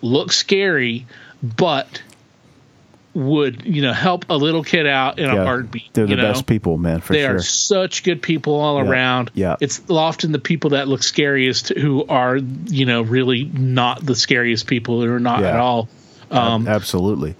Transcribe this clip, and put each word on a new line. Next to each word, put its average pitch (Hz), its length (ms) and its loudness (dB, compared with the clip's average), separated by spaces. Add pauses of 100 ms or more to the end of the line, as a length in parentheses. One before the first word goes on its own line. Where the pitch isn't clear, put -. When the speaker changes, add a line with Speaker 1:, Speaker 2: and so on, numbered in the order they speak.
Speaker 1:
look 131 280 0
scary, 143 720 0 (520)
but 156 440 -2 (1120)
would, 139 520 0
you 151 160 0
know, 135 120 0
help 180 360 0
a 170 60 0
little 156 280 0
kid 160 220 0
out 135 340 0
in 147 100 0
a 117 60 4
Speaker 2:
Yeah. 95 100 2
Speaker 1:
heartbeat, 113 480 -4
Speaker 2:
They're 110 120 4
the 101 60 0
Speaker 1:
you 101 60 4
know? - 60 2
Speaker 2:
best 107 240 0
people, 95 300 2
man, 85 220 0
for - 140 -2
Speaker 1:
They 151 80 4
Speaker 2:
sure. 131 140 0
Speaker 1:
are 92 40 0
such - 640 -2
good 175 180 0
people 151 340 0
all 147 280 2
Speaker 2:
Yeah. - 60 0
Speaker 1:
around. 127 440 2
Speaker 2:
Yeah. 90 280 0
Speaker 1:
It's - 180 -4 (100)
often 160 440 0
the 147 60 0
people 151 320 -2
that 139 180 0
look 135 120 0
scariest 139 680 0
who 143 400 0
are, 127 280 2 (300)
you 139 180 0
know, 117 180 0
really 123 500 0
not 127 520 0
the 131 100 0
scariest 120 520 0
people, 117 340 -2
or 120 180 0
not 120 220 0
Speaker 2:
Yeah. 92 100 0
Speaker 1:
at - 60 0
all. 120 300 0 (420)
Speaker 2:
Ab-, - 80 0
Speaker 1:
Um, 117 300 0
Speaker 2:
absolutely. 95 720 0